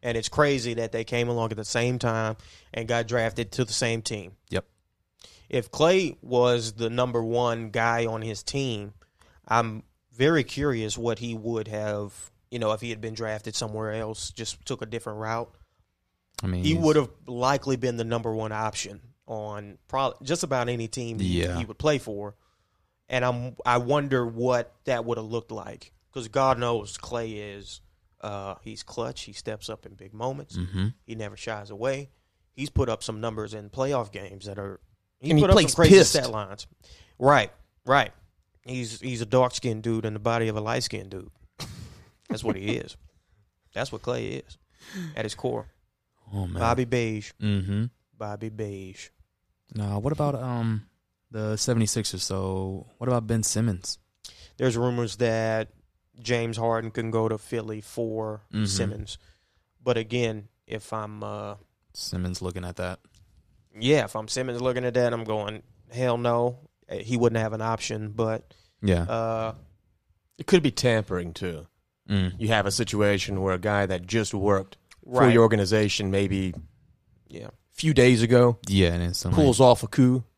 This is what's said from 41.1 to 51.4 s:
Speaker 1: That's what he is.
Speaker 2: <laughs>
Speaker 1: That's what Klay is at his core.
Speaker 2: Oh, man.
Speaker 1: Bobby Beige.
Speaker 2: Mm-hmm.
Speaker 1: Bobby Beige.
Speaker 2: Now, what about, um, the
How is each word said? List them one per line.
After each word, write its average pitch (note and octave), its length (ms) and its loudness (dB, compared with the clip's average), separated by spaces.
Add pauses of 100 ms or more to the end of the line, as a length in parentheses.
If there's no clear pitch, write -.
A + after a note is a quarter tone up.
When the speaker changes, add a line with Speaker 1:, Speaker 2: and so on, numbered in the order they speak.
Speaker 1:
That's G#2+ 140 -6
what A#2 120 0
he G2+ 220 -4
is. - 180 -10 (400)
Speaker 2:
<laughs> - 380 -20
Speaker 1:
That's B2 180 -4
what G#2+ 100 -10
Klay A#2+ 440 -6
is - 120 -20 (580)
at A2 100 -4
his G#2 100 -6
core. A#2+ 320 -4 (680)
Speaker 2:
Oh, G2 140 -2
man. F2 120 -6
Speaker 1:
Bobby A#2+ 260 2
Beige. A2+ 460 -2 (100)
Speaker 2:
Mm-hmm. G2+ 440 0 (320)
Speaker 1:
Bobby G#2+ 320 -8
Beige. G2+ 600 -10 (680)
Speaker 2:
Now, G2+ 240 -2
what C3+ 140 -2
about, D3 220 0
um, A#2 500 -2 (460)
the G#2+ 260 -2